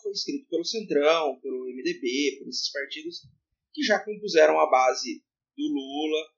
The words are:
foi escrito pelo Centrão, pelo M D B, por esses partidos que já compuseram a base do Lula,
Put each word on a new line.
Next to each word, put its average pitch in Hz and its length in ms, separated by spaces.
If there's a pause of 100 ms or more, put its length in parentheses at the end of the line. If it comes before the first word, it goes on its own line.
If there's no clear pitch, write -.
foi - 120
escrito - 360
pelo 170 160
Centrão, 160 760
pelo 127 280
M 127 140
D 170 160
B, 135 400
por 143 100
esses - 220
partidos 156 500 (500)
que 302 120
já 202 200
compuseram 165 560
a 151 80
base 127 560 (320)
do 143 120
Lula, 151 720